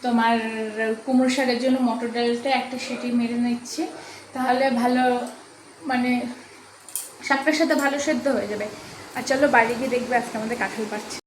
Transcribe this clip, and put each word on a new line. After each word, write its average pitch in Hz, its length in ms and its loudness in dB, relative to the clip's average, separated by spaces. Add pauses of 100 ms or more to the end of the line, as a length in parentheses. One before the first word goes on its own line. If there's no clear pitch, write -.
তোমার 233 320 4 (680)
কুমড়ো 254 300 4
শাকের 247 280 2
জন্য 262 140 2 (120)
মটর 233 260 -2
ডালটা 240 360 0 (100)
একটা 254 240 -8
সিটি 247 240 -6 (100)
মেরে 240 280 0
নিচ্ছি, 240 360 -4 (520)
তাহলে 254 300 2 (160)
ভালো, 247 220 4 (880)
মানে 247 200 0 (1160)
শাকটার 302 340 2
সাথে 311 220 4
ভালো 277 140 0 (100)
সেদ্ধ 254 180 0 (120)
হয়ে 202 160 -2
যাবে। 208 140 -4 (500)
আর 247 140 -6
চলো 277 240 4
বাইরে 233 240 6
গিয়ে 262 160 -2
দেখবে 240 260 -2
আজকে 233 200 -8
আমাদের 220 220 -4
কাঁঠাল 214 300 -4
পাচ্ছে। 214 240 -8 (100)